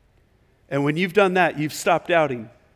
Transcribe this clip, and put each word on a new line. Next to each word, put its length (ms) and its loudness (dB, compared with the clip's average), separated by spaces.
And 140 -2
when 140 -2
you've 160 -2
done 220 2
that, 240 0
you've 140 -4
stopped 360 0
doubting 420 0